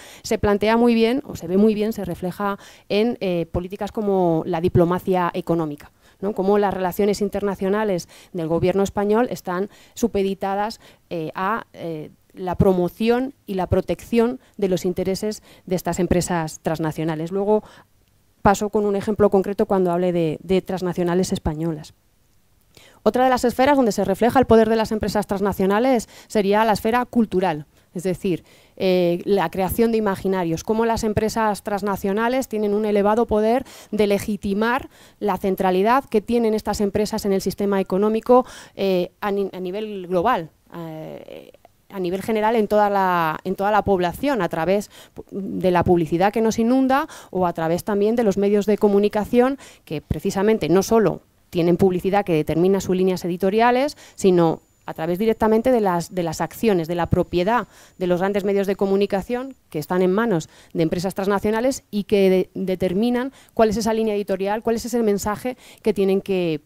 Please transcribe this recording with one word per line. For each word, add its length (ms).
se 160
plantea 380
muy 180
bien, 320
o 120
se 100
ve 80
muy 180
bien, 200
se 100
refleja 560
en, 320
eh, 300
políticas 400
como 540
la 140
diplomacia 760
económica, 580
¿no? 140
Cómo 240
las 160
relaciones 480
internacionales 880
del 140
gobierno 340
español 480
están 400
supeditadas, 840
eh, 240
a, 380
eh, 360
la 200
promoción 800
y 80
la 100
protección 760
de 100
los 180
intereses 560
de 100
estas 240
empresas 600
transnacionales. 720
Luego 320
paso 260
con 160
un 100
ejemplo 360
concreto 340
cuando 260
hable 200
de, 320
de 180
transnacionales 720
españolas. 640
Otra 220
de 80
las 120
esferas 320
donde 160
se 140
refleja 320
el 80
poder 240
de 60
las 160
empresas 340
transnacionales 840
sería 360
la 100
esfera 320
cultural, 600
es 80
decir, 400
eh, 500
la 240
creación 420
de 60
imaginarios, 680
cómo 220
las 180
empresas 600
transnacionales 840
tienen 260
un 100
elevado 400
poder 400
de 160
legitimar 840
la 180
centralidad 680
que 160
tienen 320
estas 280
empresas 440
en 80
el 80
sistema 400
económico, 640
eh, 340
a 100
ni-, 200
a 80
nivel 460
global, 460
eh, 760
a 120
nivel 200
general 360
en 100
toda 220
la, 560
en 100
toda 160
la 100
población, 600
a 80
través 420
de 400
la 140
publicidad 480
que 80
nos 180
inunda 480
o 160
a 60
través 320
también 320
de 60
los 120
medios 300
de 120
comunicación 800
que 160
precisamente 640
no 160
solo 380
tienen 280
publicidad 480
que 80
determina 480
sus 160
líneas 260
editoriales, 720
sino 440
a 80
través 240
directamente 540
de 80
las, 340
de 100
las 180
acciones, 480
de 60
la 140
propiedad 600
de 100
los 120
grandes 240
medios 240
de 80
comunicación 800
que 100
están 220
en 100
manos 380
de 100
empresas 320
transnacionales 720
y 140
que 260
de-, 240
determinan 800
cuál 160
es 80
esa 160
línea 200
editorial, 480
cuál 140
es 80
ese 200
mensaje 520
que 100
tienen 260
que 460